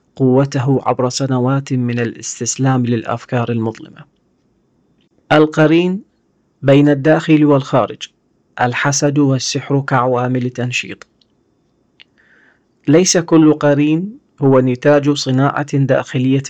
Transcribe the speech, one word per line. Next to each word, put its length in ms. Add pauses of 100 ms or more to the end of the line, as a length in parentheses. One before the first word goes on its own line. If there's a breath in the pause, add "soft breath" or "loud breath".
(160)
قوته 640
عبر 260
سنوات 640
من 280
الاستسلام 880
للأفكار 640
المظلمة. 520 (1300)
القرين 720 (600)
بين 260
الداخل 560
والخارج، 640 (520)
الحسد 580
والسحر 640
كعوامل 680
تنشيط. 560 (1800 soft breath)
ليس 300
كل 340
قرين 640 (240)
هو 180
نتاج 500
صناعة 680
داخلية 720